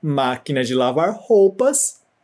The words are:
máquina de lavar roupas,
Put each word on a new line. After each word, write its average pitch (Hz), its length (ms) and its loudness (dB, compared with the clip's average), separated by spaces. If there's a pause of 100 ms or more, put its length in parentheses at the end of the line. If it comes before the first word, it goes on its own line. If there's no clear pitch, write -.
máquina 135 600 -2
de 127 120 -2
lavar 131 440 0
roupas, 240 840 0 (220)